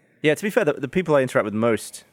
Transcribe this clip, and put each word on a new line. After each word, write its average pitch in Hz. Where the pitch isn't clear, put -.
Yeah, 151
to -
be 202
fair, 214
the, 143
the 135
people 165
I 135
interact 123
with 104
most 110